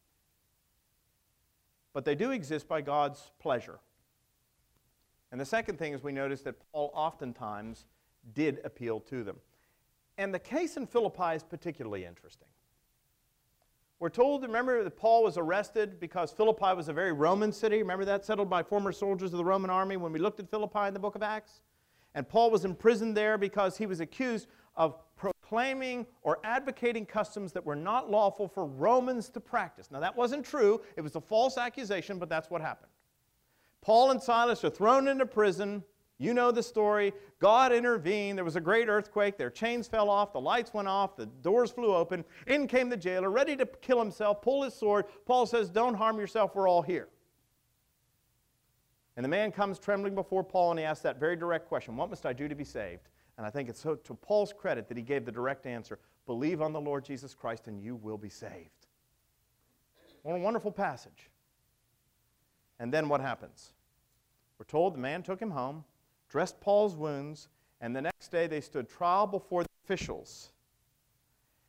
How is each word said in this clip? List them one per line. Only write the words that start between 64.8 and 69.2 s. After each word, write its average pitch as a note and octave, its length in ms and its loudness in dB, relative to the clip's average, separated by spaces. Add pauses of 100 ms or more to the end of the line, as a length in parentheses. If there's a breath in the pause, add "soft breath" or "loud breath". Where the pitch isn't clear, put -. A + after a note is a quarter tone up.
the C#3+ 60 -10
man D3 240 -6
took F#3 180 -8
him A3 100 -6
home, C#3+ 340 -8 (420)
dressed F3 320 -4
Paul's G3+ 360 2
wounds, D3+ 520 -8 (320)
and A#2 160 -6
the C3+ 60 -4
next E3 260 -8
day E3+ 180 0
they D#3 160 -4
stood C3 280 -8
trial F3+ 360 2